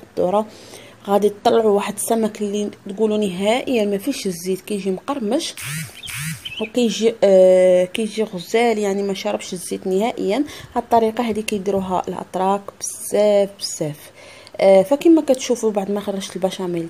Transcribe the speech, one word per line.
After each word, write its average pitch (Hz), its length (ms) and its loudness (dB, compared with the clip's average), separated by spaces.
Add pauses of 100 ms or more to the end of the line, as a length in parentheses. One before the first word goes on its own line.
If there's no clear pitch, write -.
الذره 185 440 -2 (600)
غادي 202 220 2
تطلعوا 226 420 2
واحد 202 240 0
السمك 220 480 -2
اللي 208 280 -4 (180)
تقولوا 214 280 0
نهائياً 214 680 0
ما 202 140 -2
فيش 262 280 -4
الزيت، 180 340 -4
كيجي 196 300 -6
مقرمش 262 640 -4 (1080)
وكيجي، 226 520 0 (100)
آه، 185 600 8
كيجي 220 380 -4
غزال، 214 560 0
يعني 202 240 -2
ما 196 120 -2
شربش 208 380 -6
الزيت 190 340 -8
نهائياً. 202 580 -2 (300)
هاد 240 80 -2
الطريقه 226 460 0
هادي 214 140 -4
كيديروها 190 640 -2
الاتراك 185 520 -4 (200)
بزاف 202 720 0 (100)
بزاف. - 500 -8 (500)
آه، 190 220 8
فكما 302 400 4
كتشوفوا 247 480 0
بعد 196 200 -4
ما 202 100 -2
خرجت 196 360 -8
البشاميل 180 540 -4